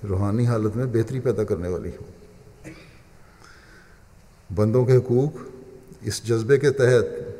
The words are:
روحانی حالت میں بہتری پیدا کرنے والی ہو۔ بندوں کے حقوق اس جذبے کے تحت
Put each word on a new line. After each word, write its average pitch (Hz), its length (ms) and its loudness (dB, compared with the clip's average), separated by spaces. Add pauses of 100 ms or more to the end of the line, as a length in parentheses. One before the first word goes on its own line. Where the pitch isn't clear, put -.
روحانی 101 380 0
حالت 110 280 0
میں 127 100 -2
بہتری 117 340 -2
پیدا 110 240 -2
کرنے 90 240 -4
والی 90 220 -6
ہو۔ - 160 -16 (2500)
بندوں 110 300 2
کے 127 100 4
حقوق 127 360 2 (720)
اس 107 220 -8
جذبے 113 340 2
کے 135 140 2
تحت 120 340 4 (340)